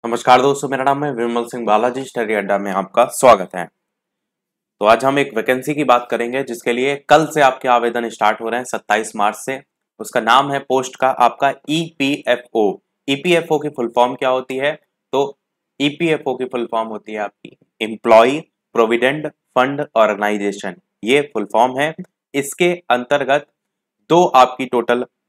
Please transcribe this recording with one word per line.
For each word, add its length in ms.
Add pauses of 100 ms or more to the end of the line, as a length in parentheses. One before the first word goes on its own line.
नमस्कार 380
दोस्तों, 280
मेरा 140
नाम 220
है 80
विमल 300
सिंह 220
बालाजी, 380
स्टडी 300
अड्डा 240
में 140
आपका 360
स्वागत 480
है। 100
तो 1200
आज 200
हम 140
एक 160
वैकेंसी 380
की 100
बात 280
करेंगे 320
जिसके 300
लिए 220 (140)
कल 160
से 160
आपके 260
आवेदन 420
स्टार्ट 320
हो 80
रहे 100
हैं, 60
सत्ताईस 500
मार्च 200
से। 240 (400)
उसका 220
नाम 300
है 80
पोस्ट 360
का 140 (100)
आपका 340 (160)
ईपीएफ़ओ। 920 (440)
ईपीएफ़ओ 520
की 100
फुल 260
फॉर्म 200
क्या 140
होती 280
है? 160 (400)
तो 240 (420)
ईपीएफ़ओ 560
की 100
फुल 260
फॉर्म 180
होती 220
है 80
आपकी 380 (240)
एम्प्लॉई 580 (360)
प्रोविडेंट 520
फंड 580 (100)
ऑर्गेनाइजेशन, 800 (280)
ये 180 (120)
फुल 200
फॉर्म 260
है। 140 (400)
इसके 400 (160)
अंतर्गत 580 (600)
दो 160
आपकी 420
टोटल 380 (240)